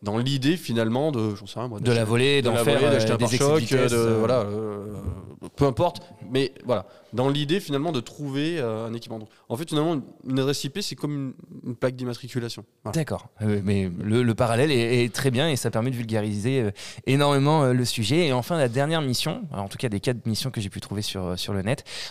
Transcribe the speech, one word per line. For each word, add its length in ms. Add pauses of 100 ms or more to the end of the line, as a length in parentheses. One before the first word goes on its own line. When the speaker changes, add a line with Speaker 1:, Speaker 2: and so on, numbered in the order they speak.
Speaker 1:
dans 140
l'idée, 400
finalement, 540
de, 240
j'en 120
sais 120
rien, 100
moi, 120
Speaker 2:
De 60
la 100
Speaker 1:
d'acheter, 120
Speaker 2:
voler, 340
Speaker 1:
de 60
Speaker 2:
d'en 60
Speaker 1:
la 100
Speaker 2:
faire, 140
Speaker 1:
voler, 140
d'acheter 180
Speaker 2:
euh, 40
Speaker 1:
un 40
Speaker 2:
des 60
excès 140
de 60
Speaker 1:
pare-choc, 160
Speaker 2:
vitesse, 320
Speaker 1:
de, 40
Speaker 2:
euh. 220
Speaker 1:
voilà, 220
euh, 540 (600)
peu 100
importe, 340 (300)
mais 240 (100)
voilà, 220 (260)
dans 160
l'idée, 320
finalement, 320
de 80
trouver, 580
euh, 280
un 80
équipement. 240
Donc, 100 (200)
en 80
fait, 120
finalement, 260
une, 80 (260)
une 100
adresse 260
I 60
P, 120
c'est 120
comme 180
une, 200 (340)
une 100
plaque 200
d'immatriculation. 680 (200)
Voilà. 100
Speaker 2:
D'accord. 340 (140)
Euh, 220
mais 260 (120)
le, 200
le 120
parallèle 360
est, 340
est 80
très 180
bien 180
et 80
ça 140
permet 200
de 60
vulgariser, 640
euh, 100 (360)
énormément, 580
euh, 80
le 120
sujet. 440
Et 40
enfin, 240
la 120
dernière 340
mission, 400 (100)
alors, 120
en 40
tout 100
cas 100
des 120
quatre 260
missions 240
que 100
j'ai 100
pu 100
trouver 220
sur, 220
euh, 120
sur 160
le 100
net, 220 (260)